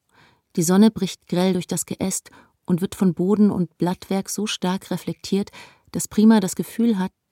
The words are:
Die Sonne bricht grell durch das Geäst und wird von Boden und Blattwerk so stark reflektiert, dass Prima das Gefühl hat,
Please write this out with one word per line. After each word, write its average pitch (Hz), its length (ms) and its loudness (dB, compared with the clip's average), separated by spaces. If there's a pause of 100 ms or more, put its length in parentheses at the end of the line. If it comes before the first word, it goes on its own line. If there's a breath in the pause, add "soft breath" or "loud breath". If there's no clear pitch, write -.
(580 soft breath)
Die 175 60 0
Sonne 196 280 6
bricht - 360 -8
grell 180 260 0
durch 180 120 -4
das - 220 -8
Geäst - 420 -6 (360 soft breath)
und 175 160 0
wird 196 120 -4
von 185 220 0
Boden 202 340 2
und - 300 -4
Blattwerk 190 500 -4
so 202 160 -6
stark - 460 -6
reflektiert, - 580 -4 (420 loud breath)
dass - 160 -6
Prima 220 320 6
das 185 160 -2
Gefühl 226 440 -2
hat, 190 140 -6 (180)